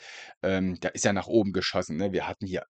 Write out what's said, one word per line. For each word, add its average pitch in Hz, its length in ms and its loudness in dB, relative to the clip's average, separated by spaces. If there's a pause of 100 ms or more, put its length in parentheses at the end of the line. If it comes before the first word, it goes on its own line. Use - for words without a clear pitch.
(440)
Ähm, 92 380 2
da 85 80 -2
ist - 160 -2
ja 101 80 4
nach 95 140 0
oben 104 240 4
geschossen, 90 460 0
ne? 95 140 0
Wir 87 160 0
hatten 95 200 -6
hier 90 160 -4 (120)